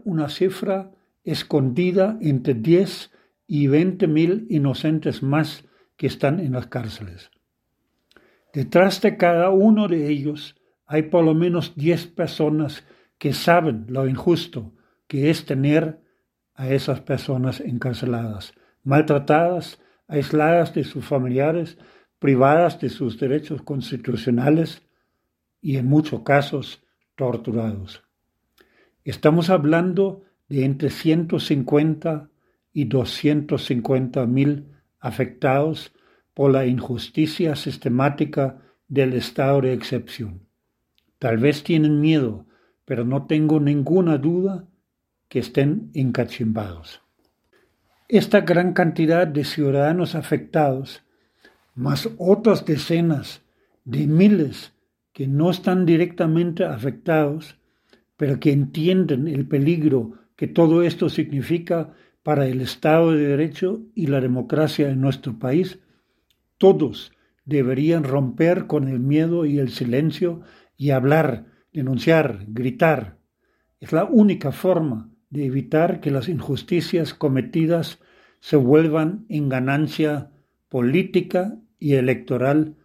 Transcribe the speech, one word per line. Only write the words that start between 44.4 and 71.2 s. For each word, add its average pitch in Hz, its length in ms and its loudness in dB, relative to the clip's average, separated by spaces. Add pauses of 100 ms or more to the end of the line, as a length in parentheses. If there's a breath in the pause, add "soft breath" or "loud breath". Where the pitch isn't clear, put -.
que 127 120 -4
estén 147 540 -2
encachimbados. 110 1080 -4 (1080)
Esta 202 340 4
gran 175 300 2
cantidad 170 560 2
de 147 160 -2
ciudadanos 151 720 0
afectados, 143 880 -2 (720 soft breath)
más 143 420 -4
otras 208 480 2
decenas 165 800 -2 (400)
de 139 240 -4
miles 165 640 2 (380)
que 135 160 -8
no 147 240 2
están 185 340 0
directamente 170 800 0
afectados, 147 960 -2 (560)
pero 139 240 -2
que 147 140 2
entienden 151 760 0
el 139 220 -4
peligro 139 640 0 (240 loud breath)
que 147 100 -6
todo 165 340 4
esto 170 280 0
significa 156 840 -4 (320 soft breath)
para 143 240 0
el 127 140 -4
Estado 160 500 2
de 147 160 2
Derecho 165 540 -2 (140)
y 160 120 -2
la 139 140 0
democracia 139 680 0
en 131 120 -2
nuestro 135 360 -4
país, 156 420 -2 (800)
todos 156 540 2 (320)
deberían 143 600 0
romper 139 640 0
con 143 200 0
el 131 120 -4
miedo 156 480 0
y 143 100 0
el 131 140 -2
silencio 151 720 -2 (360 loud breath)
y 139 140 -2
hablar, 135 560 2 (260 soft breath)